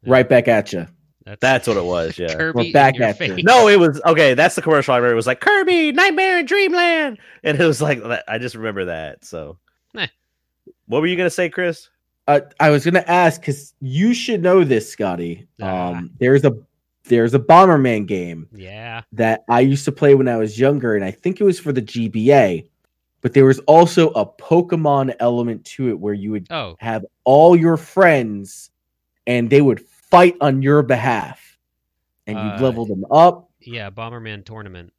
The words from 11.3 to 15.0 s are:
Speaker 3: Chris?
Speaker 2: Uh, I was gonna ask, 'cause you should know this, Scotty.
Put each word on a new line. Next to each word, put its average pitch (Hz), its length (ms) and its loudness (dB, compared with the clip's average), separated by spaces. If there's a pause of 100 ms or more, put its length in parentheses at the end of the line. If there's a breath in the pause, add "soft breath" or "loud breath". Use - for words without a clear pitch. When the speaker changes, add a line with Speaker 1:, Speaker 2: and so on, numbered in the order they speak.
Speaker 3:
Chris? 175 400 -8 (380)
Speaker 2:
Uh, 143 140 2 (180)
I 156 100 4
was 147 160 0
gonna 175 220 0
ask, 170 340 0
'cause - 400 -10
you 156 320 -2
should 226 300 -6
know 180 200 4
this, 131 280 -2
Scotty. 87 560 -8 (140)